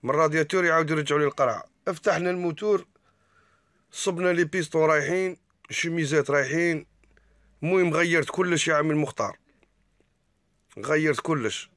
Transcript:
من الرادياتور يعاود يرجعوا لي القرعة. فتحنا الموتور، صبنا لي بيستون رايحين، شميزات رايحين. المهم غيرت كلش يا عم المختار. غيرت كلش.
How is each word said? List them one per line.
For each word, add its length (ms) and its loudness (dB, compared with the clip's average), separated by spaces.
من 80 -4
الرادياتور 540 2
يعاود 260 2
يرجعوا 300 0
لي 60 2
القرعة. 380 -2
فتحنا 440 -2
الموتور، 560 -2
صبنا 420 -2
لي 120 2
بيستون 380 -2
رايحين، 540 2
شميزات 600 0
رايحين. 560 0
المهم 320 2
غيرت 360 0
كلش 380 0
يا 60 2
عم 160 2
المختار. 480 -2
غيرت 420 0
كلش. 560 -4